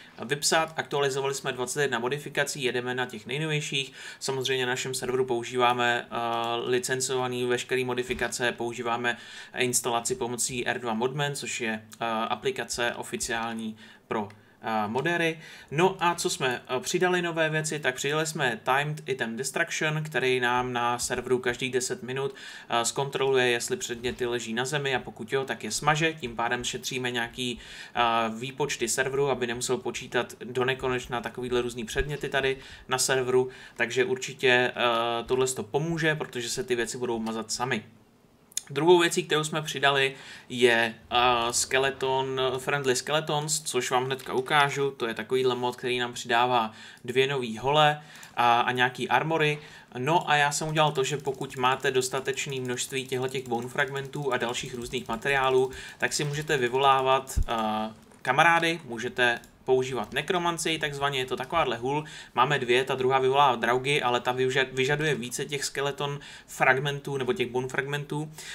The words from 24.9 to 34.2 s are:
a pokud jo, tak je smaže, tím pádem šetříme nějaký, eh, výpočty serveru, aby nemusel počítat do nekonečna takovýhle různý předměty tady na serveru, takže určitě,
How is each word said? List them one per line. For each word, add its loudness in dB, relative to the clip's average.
a 2
pokud -12
jo, 0
tak -6
je -8
smaže, 0
tím -8
pádem -2
šetříme -6
nějaký, -4
eh, 2
výpočty -2
serveru, 2
aby 0
nemusel -2
počítat -4
do -2
nekonečna -2
takovýhle -2
různý -6
předměty -4
tady 0
na -2
serveru, 2
takže 2
určitě, -2